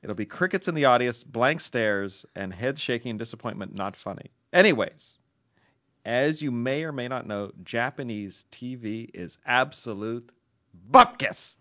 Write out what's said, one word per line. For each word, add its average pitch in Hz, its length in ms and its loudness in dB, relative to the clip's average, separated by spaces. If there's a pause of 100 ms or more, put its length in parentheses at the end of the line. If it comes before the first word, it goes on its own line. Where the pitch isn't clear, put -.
It'll 107 120 -8
be 101 120 -6
crickets 185 420 -2
in 180 60 -2
the 156 100 0
audience, 123 400 4
blank 131 360 0
stares, 101 720 -2
and 98 180 -8
head 120 260 -4
shaking 123 320 -4
in 110 80 -6
disappointment, 104 560 -10
not 98 220 -6
funny. - 340 -10 (220)
Anyways, 180 680 4 (880)
as 139 380 0
you 147 80 -2
may 127 340 -2
or 160 80 -8
may 127 160 -6
not 127 180 -6
know, 101 260 -4 (120)
Japanese 117 880 -6
T 123 240 -12
V 113 400 -8
is 90 320 -12
absolute 120 840 -2 (580)
bupkis. - 720 6